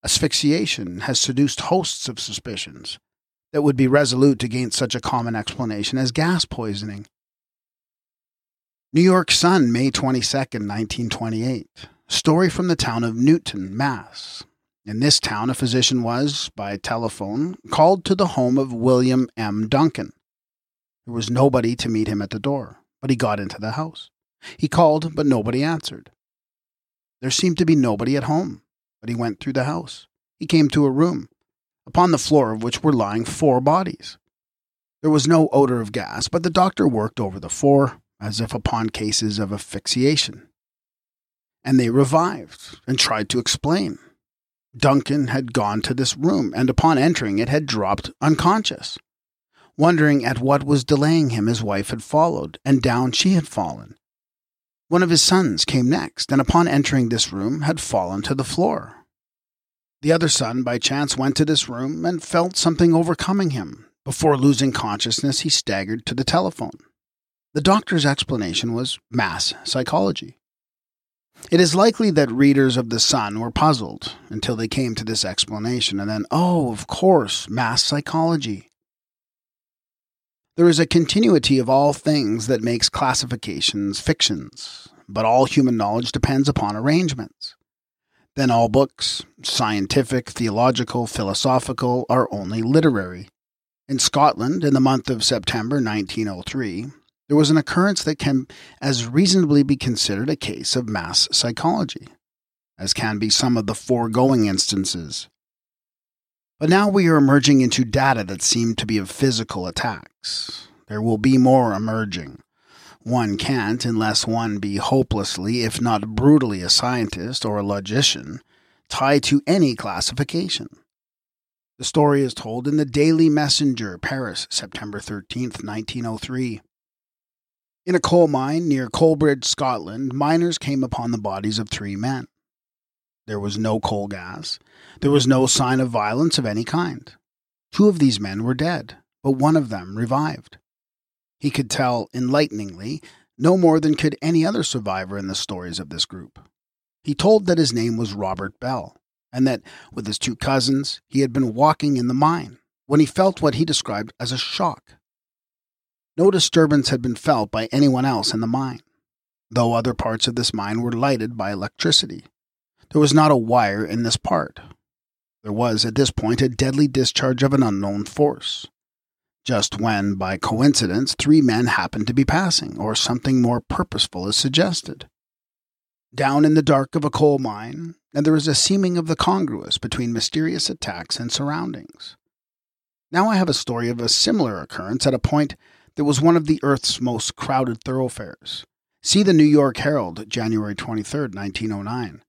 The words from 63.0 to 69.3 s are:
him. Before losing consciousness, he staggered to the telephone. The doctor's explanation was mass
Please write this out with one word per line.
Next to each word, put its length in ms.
him. 360
Before 320
losing 360
consciousness, 680
he 80
staggered 560
to 100
the 80
telephone. 560
The 80
doctor's 420
explanation 680
was 240
mass 440